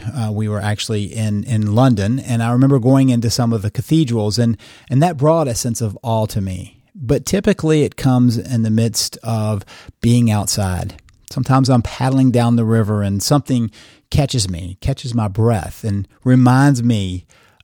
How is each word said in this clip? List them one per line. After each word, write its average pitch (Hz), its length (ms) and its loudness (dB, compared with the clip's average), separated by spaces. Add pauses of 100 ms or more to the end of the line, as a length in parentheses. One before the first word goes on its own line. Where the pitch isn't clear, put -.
(120)
Uh, 110 200 -4
we 107 160 -4
were 104 100 -4
actually 104 460 -4
in, 104 400 -4
in 107 320 0
London, 120 420 2
and 117 240 -4
I 117 80 -2
remember 135 300 4
going 131 300 4
into 117 200 0
some 117 220 0
of 110 100 -2
the 104 80 -2
cathedrals, 117 640 0
and, 117 200 0 (340)
and 127 100 2
that 170 160 0
brought 151 300 2
a 120 80 -4
sense 117 260 -6
of 104 220 -4
awe 113 240 -2
to 107 140 -4
me. 95 420 -8 (100)
But 139 320 -2
typically, 160 580 0
it - 120 -2
comes 123 420 2
in 117 280 -2
the 110 60 0
midst 110 520 -2
of 107 420 -4 (360)
being 120 280 4
outside. 98 720 -2 (300)
Sometimes 131 400 2
I'm 123 120 4
paddling 131 500 0
down 120 240 2
the 117 80 2
river, 107 380 2
and 98 200 -2
something 131 480 0 (400)
catches 123 380 0
me, 90 320 -8
catches 131 340 -6
my 110 140 -2
breath, 110 560 -2
and 101 240 -4 (160)
reminds 127 580 4
me 98 440 -2 (360)